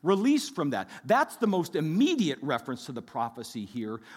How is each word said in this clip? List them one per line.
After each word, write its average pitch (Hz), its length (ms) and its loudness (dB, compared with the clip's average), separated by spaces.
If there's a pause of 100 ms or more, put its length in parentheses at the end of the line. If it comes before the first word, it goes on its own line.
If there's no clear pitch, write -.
release 208 460 4
from 147 220 -2
that." - 180 -2 (160)
That's 254 300 2
the 233 100 -2
most 190 300 0
immediate 185 680 2
reference 131 460 -4
to 143 40 -10
the 117 120 -8
prophecy 117 640 -6
here. 110 360 -8 (160)